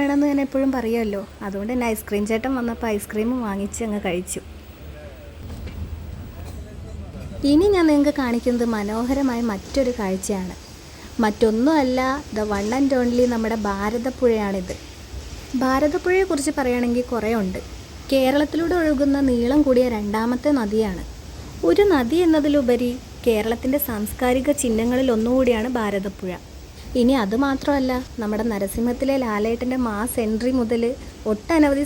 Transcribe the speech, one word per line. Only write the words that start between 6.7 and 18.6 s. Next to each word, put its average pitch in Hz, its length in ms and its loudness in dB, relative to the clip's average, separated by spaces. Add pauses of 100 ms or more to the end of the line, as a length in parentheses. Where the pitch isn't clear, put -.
ഇനി 320 120 8 (120)
ഞാൻ 339 160 6
നിങ്ങൾക്ക് 285 300 4
കാണിക്കുന്നത് 240 520 0
മനോഹരമായ 240 640 0 (140)
മറ്റൊരു 240 480 0
കാഴ്ചയാണ്. 190 540 -2 (680)
മറ്റൊന്നുമല്ല, 254 760 2 (360)
the 214 80 0 (120)
one 208 140 -2 (100)
and 269 200 2
only 247 240 4 (120)
നമ്മുടെ 220 220 -2 (120)
ഭാരതപ്പുഴയാണിത്. 214 1080 0 (840)
ഭാരതപ്പുഴയെക്കുറിച്ച് 302 960 2
പറയുകയാണെങ്കിൽ 247 540 2
കുറേ 220 180 0 (100)
ഉണ്ട്. 185 180 -2 (540)
കേരളത്തിലൂടെ 294 680 2